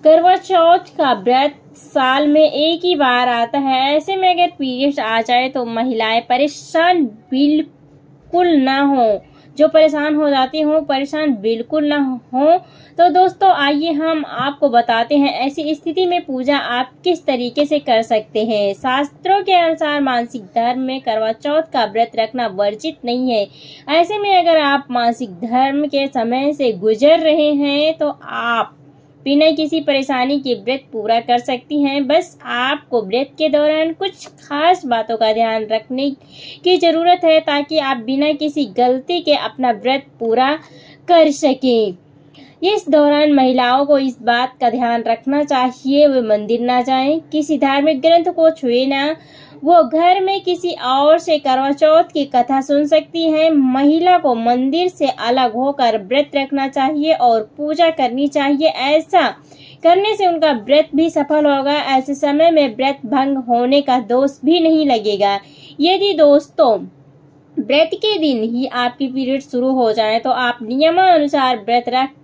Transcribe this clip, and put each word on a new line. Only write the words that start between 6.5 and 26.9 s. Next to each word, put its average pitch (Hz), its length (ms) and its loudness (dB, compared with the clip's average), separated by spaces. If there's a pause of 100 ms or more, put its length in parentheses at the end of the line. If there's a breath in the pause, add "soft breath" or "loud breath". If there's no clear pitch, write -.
बिल्कुल 302 1200 -2
ना 269 260 2
हो, 247 400 2 (360 soft breath)
जो 302 100 4
परेशान 302 480 2
हो 302 140 0
जाती 269 320 -2
हों, 302 220 0
परेशान 285 520 -2
बिल्कुल 226 500 -4
ना 294 120 -2 (360)
हो। 302 240 4 (400 loud breath)
तो 349 140 6
दोस्तों, 370 420 2
आइए 294 400 0
हम 311 320 -2
आपको 277 440 -4
बताते 233 480 0
हैं 277 200 2
ऐसी 285 380 -4
स्थिति 330 300 -4
में 349 180 -2
पूजा 262 340 -4
आप 247 340 -4 (120)
किस 330 220 -2
तरीके 254 400 -2
से 294 160 -2
कर 226 220 0
सकते 220 420 -4
हैं। 208 300 -2
शास्त्रों 285 680 -2
के 381 120 0
अनुसार 320 460 0
मासिक 240 440 -4
धर्म 240 360 -2
में 262 200 -6
करवा 220 320 -2
चौथ 311 400 -4
का 247 120 0
व्रत 226 300 -4
रखना 233 340 -4
वर्जित 208 560 -4
नहीं 247 260 -4
है। 208 160 -2 (440 loud breath)
ऐसे 339 260 0
में 403 200 0
अगर 330 220 2
आप 277 320 0
मासिक 233 380 -2 (120)
धर्म 269 440 -2
के 277 240 -4
समय 262 440 -2
से 269 200 -2
गुजर 220 460 2